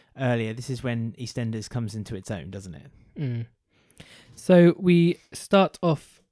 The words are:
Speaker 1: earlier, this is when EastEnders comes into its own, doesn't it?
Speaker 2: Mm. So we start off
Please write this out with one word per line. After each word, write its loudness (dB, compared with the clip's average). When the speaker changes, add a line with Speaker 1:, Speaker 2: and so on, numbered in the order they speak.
Speaker 1:
earlier, -2
this -12
is -8
when -4
EastEnders -8
comes -6
into -10
its -12
own, -10
doesn't -14
it? -20
Speaker 2:
Mm. -6
So 6
we 4
start 0
off -2